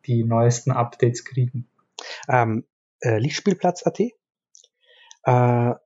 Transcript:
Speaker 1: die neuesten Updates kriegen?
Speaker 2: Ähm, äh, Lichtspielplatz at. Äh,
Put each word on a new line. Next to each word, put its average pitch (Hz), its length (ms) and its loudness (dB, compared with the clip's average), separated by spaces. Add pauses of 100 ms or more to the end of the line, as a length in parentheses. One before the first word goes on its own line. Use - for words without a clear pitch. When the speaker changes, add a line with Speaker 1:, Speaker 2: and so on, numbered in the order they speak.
Speaker 1:
die 117 180 0
neuesten 117 460 2
Updates 120 540 -2
kriegen? 127 420 -4 (600)
Speaker 2:
Ähm, 113 360 0 (360)
äh, 113 180 0
Lichtspielplatz 175 680 -2
at. 165 140 -2
Äh, - 1700 -2 (120)